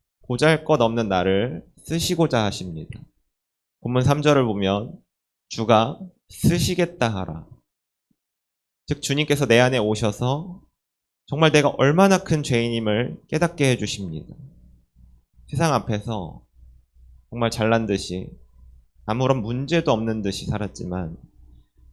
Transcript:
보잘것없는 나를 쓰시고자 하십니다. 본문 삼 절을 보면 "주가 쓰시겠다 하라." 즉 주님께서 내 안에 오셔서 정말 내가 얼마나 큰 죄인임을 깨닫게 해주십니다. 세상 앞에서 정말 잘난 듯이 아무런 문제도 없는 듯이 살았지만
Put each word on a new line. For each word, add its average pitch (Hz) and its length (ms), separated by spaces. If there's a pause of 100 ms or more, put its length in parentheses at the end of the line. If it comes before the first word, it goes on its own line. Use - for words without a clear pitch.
(280)
보잘것없는 123 800
나를 95 560 (200)
쓰시고자 165 640
하십니다. 87 540 (840)
본문 123 220
삼 143 180
절을 143 240
보면 101 540 (480)
"주가 113 520 (280)
쓰시겠다 175 880
하라." 82 320 (1400)
즉 143 140
주님께서 147 440
내 113 140
안에 127 180
오셔서 117 840 (680)
정말 156 240
내가 147 180
얼마나 185 540
큰 151 180
죄인임을 117 840
깨닫게 160 440
해주십니다. 95 600 (1120)
세상 151 260
앞에서 104 720 (840)
정말 117 220
잘난 113 340
듯이 92 440 (760)
아무런 127 360
문제도 139 500
없는 110 300
듯이 98 240
살았지만 90 720 (760)